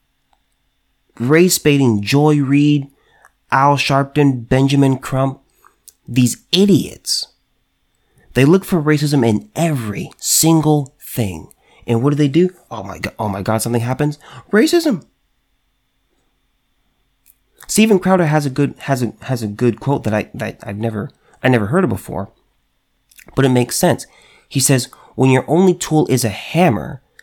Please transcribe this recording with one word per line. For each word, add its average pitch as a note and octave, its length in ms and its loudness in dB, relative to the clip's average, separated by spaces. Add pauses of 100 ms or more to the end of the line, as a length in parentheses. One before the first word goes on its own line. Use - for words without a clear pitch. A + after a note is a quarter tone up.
(1200)
race D#3+ 400 2
baiting C3+ 420 2
Joy D3 400 2
Reid, C#3+ 480 2 (640)
Al C#3 260 2
Sharpton, C#3 720 0
Benjamin C3+ 480 2
Crump, C3 440 -6 (680)
these A#2+ 440 0
idiots, F3+ 760 0 (1040)
they C3 120 4
look F#3+ 200 4
for E3+ 160 -2
racism C#3+ 460 0
in G#2 280 0
every D3 640 -4
single D3+ 840 0
thing. F#2 540 -8 (320)
And A#2 160 -2
what C#3+ 100 0
do C#3+ 40 -2
they D3 140 0
do? F3 200 2 (220)
"Oh G#2+ 100 -12
my F#2+ 160 -14
God, - 220 -12
oh G#2+ 80 -4
my G2+ 140 -6
God, A2 200 -2
something A#2 200 -2
happens. D3 360 -4 (340)
Racism." D4 540 0 (2500)
Steven G#3+ 320 2
Crowder F3+ 260 2
has D3+ 200 0
a C#3 40 -2
good, C#3 300 -2
has B2+ 240 -4
a, A2+ 100 -4 (100)
has A#2+ 200 -6
a G#2+ 40 -4
good G#2 340 -2
quote C#3 240 -4
that G#2+ 80 -4
I, G2+ 200 -2
that A2 300 -10
I've G#2 140 -12
never, G#2+ 340 -6 (320)
I B2+ 60 2
never A2 180 2
heard F3 160 0
of C3+ 60 0
before, F#2+ 420 -8 (1040)
but C3+ 80 2
it C3 60 4
makes B2 260 0
sense. - 320 0 (400)
He C3+ 140 -4
says, C3 240 0 (300)
"When C3 140 2
your C3 180 2
only F3+ 260 2
tool - 360 -2
is B2+ 140 0
a A2+ 60 -2
hammer, A#2 720 -2 (220)